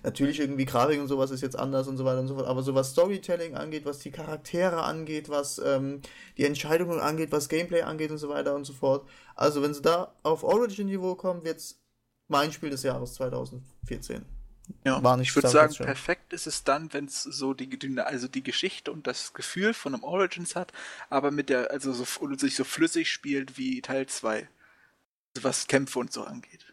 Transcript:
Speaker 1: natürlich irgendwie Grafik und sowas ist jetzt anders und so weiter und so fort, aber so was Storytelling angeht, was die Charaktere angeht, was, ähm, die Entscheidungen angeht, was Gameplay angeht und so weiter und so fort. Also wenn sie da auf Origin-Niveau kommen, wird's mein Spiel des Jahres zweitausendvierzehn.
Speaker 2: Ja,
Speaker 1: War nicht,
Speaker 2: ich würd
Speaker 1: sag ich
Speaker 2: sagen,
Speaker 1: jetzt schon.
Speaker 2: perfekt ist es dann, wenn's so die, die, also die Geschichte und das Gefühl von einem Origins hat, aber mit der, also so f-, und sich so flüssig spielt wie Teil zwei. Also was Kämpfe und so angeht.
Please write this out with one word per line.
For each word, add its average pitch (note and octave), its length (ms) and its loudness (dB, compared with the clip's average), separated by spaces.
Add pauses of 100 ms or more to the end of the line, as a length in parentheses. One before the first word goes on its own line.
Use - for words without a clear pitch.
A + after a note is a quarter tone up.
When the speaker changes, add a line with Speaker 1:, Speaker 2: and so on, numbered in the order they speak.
Speaker 1:
natürlich D3 340 0
irgendwie C3+ 280 0
Grafik C3+ 340 4
und C#3 80 -2
sowas C3+ 240 2
ist B2+ 80 -6
jetzt C3 180 -4
anders C3+ 300 0
und C3+ 80 -4
so C3 80 0
weiter C3 160 2
und C3 80 -2
so C3+ 80 -4
fort, C3 100 -2
aber C3 160 0
so C3+ 140 2
was C3 160 4
Storytelling F3 640 2
angeht, D#3 280 -6
was C#3+ 140 -4
die - 140 -12
Charaktere D#3+ 720 0
angeht, D3+ 440 -4
was, C#3+ 300 -2
ähm, C#3 420 0 (380)
die D#3+ 60 2
Entscheidungen D#3+ 560 2
angeht, D#3 320 0
was D3 160 0
Gameplay E3+ 340 2
angeht D#3 300 -4
und D3+ 60 -6
so D3 100 -8
weiter C#3+ 260 0
und C#3+ 120 -4
so C#3 60 -14
fort. C#3 360 2 (260)
Also D3 280 2
wenn D3 120 2
sie C#3 80 -10
da E3+ 400 4
auf D#3 220 2
Origin-Niveau G3 720 2
kommen, F3+ 280 -2
wird's - 360 -8 (480)
mein D3 240 4
Spiel D3+ 180 -4
des C3+ 140 -4
Jahres B2+ 300 -2
zweitausendvierzehn. B2+ 1120 -6 (600)
Speaker 2:
Ja, C3 180 2
Speaker 1:
War B2+ 140 8
nicht, B2+ 140 2
Speaker 2:
ich - 40 0
würd C#3+ 80 6
Speaker 1:
sag B2+ 120 6
ich D3+ 60 10
Speaker 2:
sagen, D3+ 100 8
Speaker 1:
jetzt D3 80 -8
schon. - 80 -4
Speaker 2:
perfekt - 460 -4
ist E3+ 140 -6
es - 160 -4
dann, D3+ 300 0
wenn's C#3+ 320 -6
so C3+ 280 -2
die, C3 160 -8
die, C3 320 -6
also B2 280 -4
die C3 160 -6
Geschichte - 480 -4
und D#3 160 -8
das - 260 -6
Gefühl G#3 400 0
von - 180 -6
einem B2 120 -6
Origins F3+ 500 0
hat, - 180 -6 (380)
aber C#3 220 2
mit C#3+ 160 -2
der, C3 240 2
also C3+ 200 -2
so B2 120 -4
f-, - 140 -6
und C#3 200 -4
sich C#3 160 2
so C3+ 80 2
flüssig D#3+ 480 0
spielt C3+ 480 -4
wie C3 240 -2
Teil C3+ 240 -2
zwei. A2 420 -2 (880)
Also B2+ 120 0
was - 180 -2
Kämpfe C3+ 320 2
und - 140 -2
so - 100 -6
angeht. - 500 -14